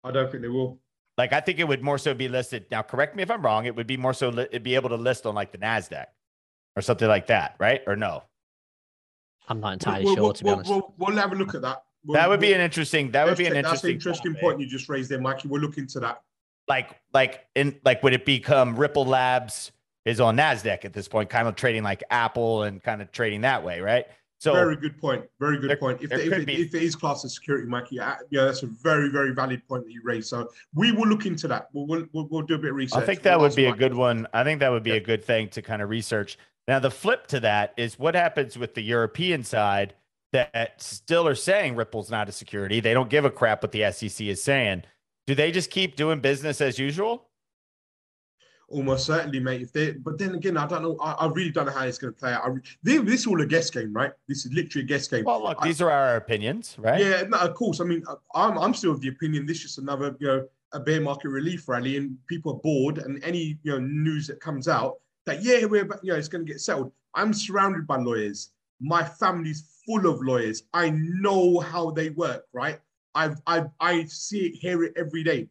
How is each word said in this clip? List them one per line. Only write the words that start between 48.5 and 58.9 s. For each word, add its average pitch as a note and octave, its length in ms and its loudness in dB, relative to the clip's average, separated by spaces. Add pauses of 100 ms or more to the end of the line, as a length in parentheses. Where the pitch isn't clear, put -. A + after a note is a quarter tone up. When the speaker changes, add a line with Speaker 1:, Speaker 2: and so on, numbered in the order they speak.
Speaker 1:
Almost C3+ 360 -2
certainly, D3+ 340 0
mate. B2+ 220 -2
If B2 120 -12
they, D3+ 180 0
but D#3 260 -8
then F#3 180 -4
again, E3+ 220 -2
I D3 100 0
don't D#3+ 160 -4
know. E3 160 -4
I, D#3 140 -4
I D#3 140 -2
really E3 240 -2
don't C#3+ 160 -2
know B2+ 60 -4
how C3 120 -4
it's B2 140 -4
gonna B2 160 -8
play B2+ 180 -4
out. A#2+ 100 -2
I B2 60 -2
re-, C3 140 -4 (200)
they, B3 140 4
this A#3+ 240 2
is - 60 -4
all F3 160 2
a C#3 40 2
guess E3 220 2
game, A2 240 -6
right? C3+ 200 -2 (160)
This C#3 180 -6
is B2 80 -8
literally D#3 300 -2
a - 40 -8
guess C#3 180 -2
game. A2+ 180 -2
Speaker 2:
Well, A3 180 0
look, F3 180 -4
Speaker 1:
I D#3 60 0
Speaker 2:
these E3 160 0
are E3 80 4
our C3+ 260 4
opinions, A2+ 600 -2
right? A2+ 200 2
Speaker 1:
Yeah, F#3+ 300 4
no, G#3+ 80 0
of F3 180 2
course. F3+ 260 -2
I F3 40 0
mean, E3+ 240 0
I, C#3+ 60 -8 (200)
I'm, F#3+ 220 4
I'm F#3+ 160 2
still E3+ 200 0